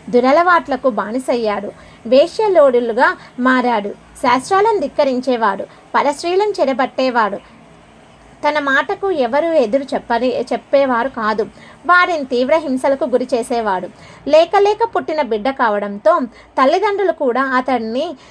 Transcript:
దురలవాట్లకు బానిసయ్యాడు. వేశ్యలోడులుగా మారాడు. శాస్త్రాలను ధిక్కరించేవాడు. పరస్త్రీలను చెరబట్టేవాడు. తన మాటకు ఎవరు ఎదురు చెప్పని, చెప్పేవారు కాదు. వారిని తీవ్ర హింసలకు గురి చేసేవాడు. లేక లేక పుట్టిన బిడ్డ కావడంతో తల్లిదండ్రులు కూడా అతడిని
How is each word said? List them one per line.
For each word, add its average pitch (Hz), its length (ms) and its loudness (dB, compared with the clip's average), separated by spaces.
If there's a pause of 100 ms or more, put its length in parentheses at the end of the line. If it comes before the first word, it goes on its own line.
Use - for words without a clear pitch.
దురలవాట్లకు 269 800 2
బానిసయ్యాడు. 214 840 -4 (340)
వేశ్యలోడులుగా 285 1120 2 (220)
మారాడు. 247 500 0
శాస్త్రాలను 381 920 0
ధిక్కరించేవాడు. 254 840 -2
పరస్త్రీలను 349 1000 -2
చెరబట్టేవాడు. 254 760 0 (1120)
తన 302 100 0
మాటకు 294 520 -2
ఎవరు 285 340 0
ఎదురు 277 380 0
చెప్పని, 247 580 -4
చెప్పేవారు 254 680 -2
కాదు. 214 380 -4 (380)
వారిని 359 400 2
తీవ్ర 254 300 0
హింసలకు 277 500 -2
గురి 254 280 0
చేసేవాడు. 208 540 -2 (400)
లేక 320 300 4
లేక 403 200 2 (180)
పుట్టిన 311 260 -2
బిడ్డ 220 280 -4
కావడంతో 208 680 0 (420)
తల్లిదండ్రులు 381 500 2
కూడా 262 300 -2
అతడిని 254 760 -4 (160)